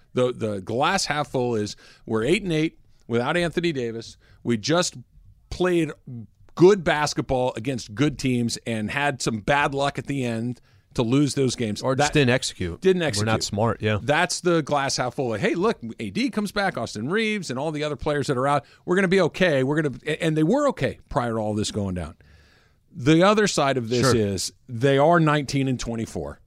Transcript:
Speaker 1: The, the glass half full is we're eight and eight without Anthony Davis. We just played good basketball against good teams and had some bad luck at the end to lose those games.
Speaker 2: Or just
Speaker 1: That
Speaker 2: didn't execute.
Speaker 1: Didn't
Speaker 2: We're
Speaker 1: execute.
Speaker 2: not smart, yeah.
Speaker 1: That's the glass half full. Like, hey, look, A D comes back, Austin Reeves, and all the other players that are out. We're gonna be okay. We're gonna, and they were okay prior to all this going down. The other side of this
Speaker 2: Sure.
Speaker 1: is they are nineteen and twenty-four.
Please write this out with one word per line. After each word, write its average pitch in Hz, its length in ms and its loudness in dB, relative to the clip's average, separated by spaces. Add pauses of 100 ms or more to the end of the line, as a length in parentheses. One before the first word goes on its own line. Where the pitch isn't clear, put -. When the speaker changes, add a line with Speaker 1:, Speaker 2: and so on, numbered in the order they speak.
(140)
Speaker 1:
The, 127 180 2
the 110 300 -6
glass 143 440 0
half 147 240 -4
full 123 260 0
is 104 200 -4 (300)
we're 110 180 -2
eight 175 200 0
and 180 100 -4
eight 156 240 -2 (300)
without 120 280 0
Anthony 170 360 -2
Davis. 117 460 -8 (260)
We 120 140 0
just 156 380 0 (540)
played 170 420 0 (640)
good 185 300 6
basketball 139 720 0
against 113 400 -6
good 143 240 0
teams 120 380 -2 (100)
and 107 240 -4
had 143 320 0
some 113 160 -2
bad 143 340 0
luck 139 240 -2
at 131 80 -8
the 139 180 -4
end 117 380 -4 (320)
to - 80 0
lose 131 320 2
those 135 220 0
games. 107 260 -4
Speaker 2:
Or 131 140 -2
just 147 180 2
Speaker 1:
That 151 60 6
Speaker 2:
didn't 131 100 6
execute. - 520 -2
Speaker 1:
Didn't 185 200 4
Speaker 2:
We're 156 60 0
Speaker 1:
execute. 104 180 -2
Speaker 2:
not 110 180 0
smart, 107 380 -2
yeah. 107 200 0
Speaker 1:
That's 143 400 0
the 170 200 2
glass 139 360 0
half 123 180 -4
full. 131 140 -2
Like, 107 120 -2
hey, 254 140 0
look, 202 240 0 (200)
A 104 120 -8
D 233 180 -2
comes 208 220 -4
back, 196 260 -2
Austin 117 320 -6
Reeves, 214 400 -2
and 123 80 -6
all 156 140 -4
the 147 120 -6
other 151 120 -4
players 147 320 -2
that 131 100 0
are 131 100 0
out. 143 180 0 (200)
We're 175 100 0
gonna 190 120 4
be 190 140 4
okay. 156 420 2
We're 147 180 0
gonna, 143 160 -2 (240)
and 156 160 0
they 156 60 4
were 269 260 2
okay 123 300 -2 (100)
prior 120 240 -2
to 113 40 -2
all 107 180 -2
this 104 160 -2
going 98 240 -4
down. 85 200 -8 (800)
The 160 280 4
other 208 240 4
side 139 300 0
of 117 120 -4
this 120 120 2 (100)
Speaker 2:
Sure. 117 40 4
Speaker 1:
is 101 380 -2 (160)
they 135 300 2
are 170 200 6
nineteen 147 480 2
and 127 120 0
twenty-four. 101 680 -6